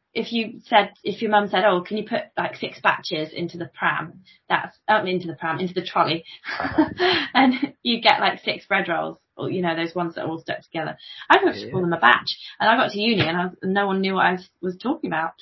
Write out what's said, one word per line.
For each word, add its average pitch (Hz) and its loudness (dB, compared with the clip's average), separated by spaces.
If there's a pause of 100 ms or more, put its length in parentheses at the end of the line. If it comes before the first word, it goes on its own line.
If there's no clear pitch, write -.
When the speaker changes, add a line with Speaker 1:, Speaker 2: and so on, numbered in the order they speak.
(140)
Speaker 1:
if 226 -6
you 226 -4
said, 202 4 (100)
if 202 -6
your 214 -2
mum 208 4
said, 190 2
"Oh, 185 4
can 208 -6
you 214 -6
put, - -2 (160)
like, 170 -2
six - -10
batches 156 -2
into 175 -6
the 165 -10
pram?" 165 -2 (260)
That's, 180 -4 (100)
um, 214 4
into 180 -2
the 156 -8
pram, 160 -4
into 180 -4
the 180 -4
trolley. 165 0 (340)
<laughs> - -4 (680)
And 262 4 (100)
you 233 0
get, - 6
like, 185 0
six 175 -6
bread 190 0
rolls, 165 -4 (180)
or, - -6
you 185 -2
know, 165 0
those 165 -4
ones 170 -4
that - -6
all 160 -6
stuck - -8
together. 156 -8 (320)
I 339 8
used 262 0
to 104 -12
Speaker 2:
Yeah. 120 -12
Speaker 1:
call 185 0
them 170 0
a 165 -2
batch. - 2 (220)
And 208 4
I 240 6
got 247 2
to 202 -6
uni 214 2
and 170 -2
I, 180 0 (180)
no 196 0
one 190 0
knew 190 0
what 185 4
I 180 2
was, 180 -8 (120)
was 180 -6
talking 247 -4
about. 160 -2 (100)